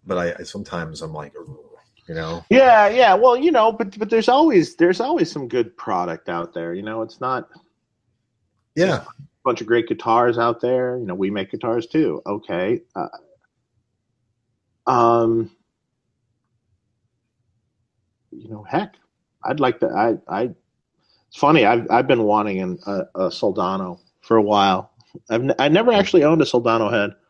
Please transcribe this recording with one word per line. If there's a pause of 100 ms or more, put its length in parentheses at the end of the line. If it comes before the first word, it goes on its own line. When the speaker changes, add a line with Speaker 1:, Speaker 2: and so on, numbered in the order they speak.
Speaker 1:
but
I,
I
sometimes
I'm
like, (760)
you
know?
Speaker 2:
Yeah,
yeah.
Well,
you
know,
but,
but
there's
always,
there's
always
some
good
product
out
there.
You
know,
it's
not (1300)
Speaker 1:
Yeah.
Speaker 2:
there's
a (320)
bunch
of
great
guitars
out
there.
You
know,
we
make
guitars
too.
Okay. (140)
Uh, (1800)
um, (2750)
you
know,
heck, (500)
I'd
like
to,
I, (100)
I, (880)
it's
funny.
I've,
I've
been
wanting
an,
a, (120)
a
Soldano (220)
for
a
while. (380)
I've
n-,
I
never
actually
owned
a
Soldano
head. (140)